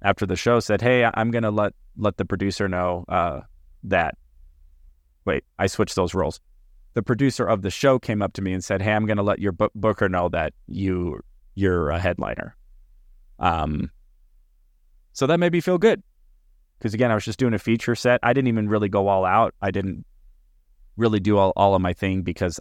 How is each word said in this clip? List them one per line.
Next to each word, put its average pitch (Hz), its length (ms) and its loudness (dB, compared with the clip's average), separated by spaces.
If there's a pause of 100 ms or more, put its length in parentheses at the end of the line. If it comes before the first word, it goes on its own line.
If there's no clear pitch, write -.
after 98 240 0
the 90 120 -2
show 120 220 2
said, 104 220 0
"Hey, 123 240 2
I, 113 80 2
I'm 113 180 -2
gonna 113 200 -2
let, 104 240 -2 (240)
let 104 180 -2
the 95 80 -4
producer 98 420 -2
know, 90 420 -2
uh, 85 340 -2 (420)
that," 92 320 0 (1080)
wait, 78 180 -2 (140)
I 98 80 2
switched - 300 -2
those 90 180 0
roles. 78 260 -4 (540)
The 113 80 -2
producer 123 420 0
of 98 160 0
the 92 100 -4
show 135 280 2
came 104 240 -4
up 95 100 -2
to 98 100 -10
me 92 120 -2
and 90 100 -6
said, 98 160 -2
"Hey, 107 140 0
I'm 107 100 0
gonna 104 180 0
let 101 160 0
your 98 140 0
bu-, 104 220 0
booker 104 340 0
know 90 220 0
that 82 240 -2 (120)
you, 90 540 -4 (340)
you're 90 360 0
a 85 100 -2
headliner." 87 560 -4 (800)
Um, 76 520 -2 (1200)
so - 140 -2
that 165 120 2
made 175 140 2
me 175 80 0
feel 180 180 0
good. 208 240 2 (800)
'Cause 107 140 -4
again, 117 160 4
I 110 40 4
was 104 100 0
just - 160 -6
doing 120 140 2
a 101 40 -2
feature 113 380 0
set. 123 260 2
I 120 100 4
didn't 131 140 0
even 110 220 0
really 104 200 0
go 98 200 2
all 95 160 2
out. 101 360 2
I 98 120 -2
didn't 95 340 -6 (880)
really 110 220 2
do 101 180 2
all, 98 200 4
all 98 180 6
of 92 80 2
my 90 100 0
thing 95 300 -2
because 87 380 -4